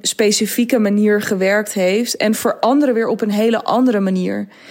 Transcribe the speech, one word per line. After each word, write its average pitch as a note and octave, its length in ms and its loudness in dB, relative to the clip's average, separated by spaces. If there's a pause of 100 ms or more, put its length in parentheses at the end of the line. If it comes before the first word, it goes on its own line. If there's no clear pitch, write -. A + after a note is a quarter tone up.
specifieke A3 760 0
manier G#3 420 2
gewerkt G#3 520 0
heeft G3+ 440 0
en G#3+ 180 0
voor - 240 -4
anderen C4 340 2
weer A3+ 140 0
op A3 140 -2
een G#3+ 100 -2
hele A3 320 0
andere A#3+ 360 2
manier. F#3+ 480 -2 (240)